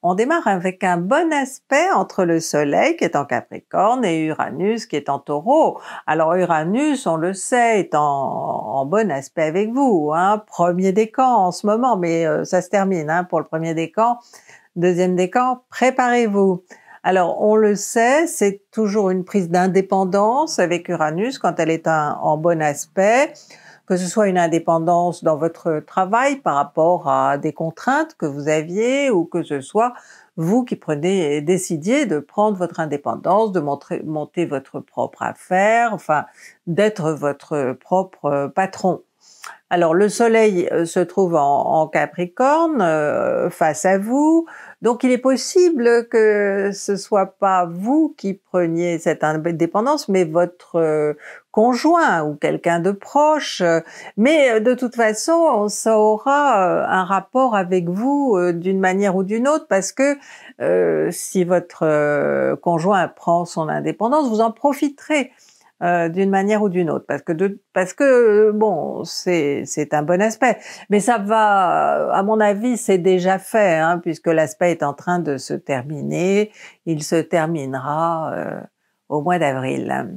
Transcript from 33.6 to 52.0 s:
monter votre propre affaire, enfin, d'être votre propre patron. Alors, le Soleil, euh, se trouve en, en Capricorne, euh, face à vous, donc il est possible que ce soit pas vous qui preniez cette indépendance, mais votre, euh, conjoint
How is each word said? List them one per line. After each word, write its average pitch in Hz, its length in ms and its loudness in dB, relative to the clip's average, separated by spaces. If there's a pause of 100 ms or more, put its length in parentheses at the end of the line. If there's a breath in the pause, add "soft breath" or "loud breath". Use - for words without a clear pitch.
monter 156 400 -6
votre 135 340 -8
propre - 440 -8
affaire, 220 680 0
enfin, 151 300 -2 (420 loud breath)
d'être 175 460 0
votre 143 640 -4
propre 143 840 -4
patron. 190 460 -2 (680 loud breath)
Alors, 170 260 2
le 202 120 4
Soleil, 220 640 2
euh, 165 140 0
se 165 140 -2
trouve 175 360 0
en, 143 460 2
en 156 60 0
Capricorne, 247 920 0
euh, 151 680 0
face 156 360 -2
à 190 120 4
vous, 285 480 2 (380 loud breath)
donc 233 200 0
il 254 80 4
est 247 60 2
possible 247 920 2
que 208 600 2
ce 196 240 -4
soit 190 440 -2
pas 190 260 2
vous 240 500 0
qui 196 200 -6
preniez 170 640 -2
cette 160 240 -2
indépendance, 170 840 0
mais 190 160 4
votre, 175 500 -2
euh, 151 380 0 (380 loud breath)
conjoint 247 720 2